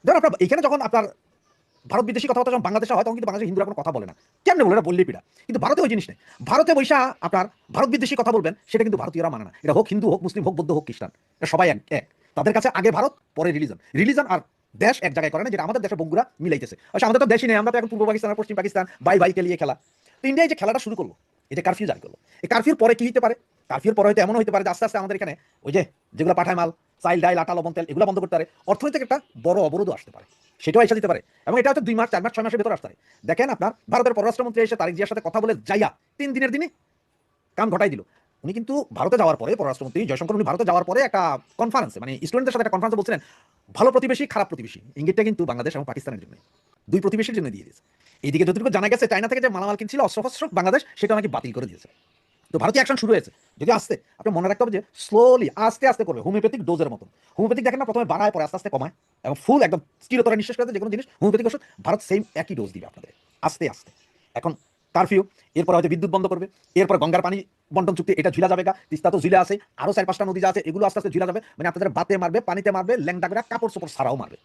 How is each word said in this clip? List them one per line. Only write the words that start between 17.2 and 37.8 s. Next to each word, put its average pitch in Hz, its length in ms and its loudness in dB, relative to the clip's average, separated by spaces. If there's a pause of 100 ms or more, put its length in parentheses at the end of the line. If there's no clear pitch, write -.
দেশই 233 220 2
নেই, 220 80 2
আমরা 214 160 2
তো 240 60 -2
এখন 226 100 -2
পূর্ব 214 180 -2
পাকিস্তান 214 260 -2
আর 208 40 -2
পশ্চিম 214 220 -6
পাকিস্তান, 185 280 -2 (180)
ভাই 185 160 4
ভাইকে 180 220 2
নিয়ে 180 160 -2
খেলা। 135 200 -2 (440)
তো 262 60 -2
ইন্ডিয়া 277 160 4
এই 311 60 2
যে 311 60 0
খেলাটা 233 240 -2
শুরু 220 160 -6
করলো, 156 180 -8 (360)
এই 139 60 -10
যে 175 60 -4
কারফিউ 190 260 -2
জারি - 120 -4
করলো, - 160 -20 (280)
এই 180 40 -10
কারফিউর 233 300 2
পরে 226 180 4
কি 233 100 -4
হইতে 247 140 0
পারে? 240 160 0 (340)
কারফিউর 208 260 0
পরে 202 120 4
হয়তো 208 140 4
এমনও 208 160 0
হইতে 214 140 0
পারে 196 120 0
যে 185 60 0
আস্তে 185 160 -2
আস্তে 214 120 -4
আমাদের 196 180 -4
এখানে 180 200 -8 (280)
ওই 143 80 -8
যে 165 140 2 (280)
যেগুলো 160 220 0
পাঠায় 175 200 0
মাল, 170 160 -2 (320)
চাল, 175 160 2
ডাল, 175 180 2
আটা, 165 160 -2
লবণ, 170 200 -4
তেল, 170 140 -6
এগুলো 165 180 0
বন্ধ 190 140 -2
করতে 180 160 -4
পারে, 160 100 0 (220)
অর্থনৈতিক 285 340 -2
একটা 262 180 -2 (240)
বড় 180 180 2
অবরোধও 180 300 -2
আসতে - 200 -12
পারে, - 140 -20 (340)
সেটাও 214 240 4
এসে 220 120 4
দিতে 208 120 -2
পারে। 175 140 0 (240)
এবং 247 140 2
এটা 262 100 4
হয়তো 269 120 4
দুই 226 140 -2
মাস, 226 140 0
চার 180 140 0
মাস, 226 100 -4
ছয় 226 100 -4
মাসের 226 140 -2
ভেতর 214 140 -2
আসতে 151 160 -6
পারে। - 80 -16 (300)
দেখেন, 233 240 0
আপনার 214 220 -2 (180)
ভারতের 240 240 2
পররাষ্ট্রমন্ত্রী 226 500 0
এসে 214 120 0
তারেক 175 200 -2
জিয়ার 196 120 -2
সাথে 214 160 -6
কথা 214 180 -2
বলে 220 140 0
যাইয়া 175 380 0 (240)
তিন 277 160 -4
দিনের 262 180 0
দিনই 294 160 -4 (880)
কাম 214 140 0
ঘটাই 196 200 0